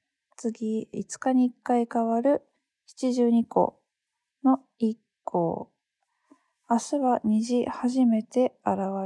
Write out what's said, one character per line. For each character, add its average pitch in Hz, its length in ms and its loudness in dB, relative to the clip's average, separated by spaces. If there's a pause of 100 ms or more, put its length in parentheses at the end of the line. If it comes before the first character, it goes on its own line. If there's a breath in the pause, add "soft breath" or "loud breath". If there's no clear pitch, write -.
(360)
次、 220 560 -6
五 - 260 -12
日 262 140 0
に 254 140 4
一 247 160 -6
回 240 280 0
変 226 160 -2
わ 226 140 0
る 277 220 2 (440)
七 254 280 -4
十 240 160 2
二 233 140 4
候 - 360 -2 (640)
の 262 160 4 (180)
一 226 200 -2 (260)
候。 - 460 -4 (1000 soft breath)
明 233 100 2
日 - 180 -4
は 254 280 0
虹 233 420 0
初 254 380 0
め 226 180 4
て - 420 -2
現 196 140 0 (280)